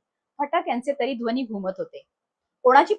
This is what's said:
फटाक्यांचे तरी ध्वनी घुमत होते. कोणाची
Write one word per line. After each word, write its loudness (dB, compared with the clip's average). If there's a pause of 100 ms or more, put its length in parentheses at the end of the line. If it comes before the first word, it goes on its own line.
(400)
फटाक्यांचे -2
तरी -4
ध्वनी -4
घुमत -6
होते. -12 (580)
कोणाची 6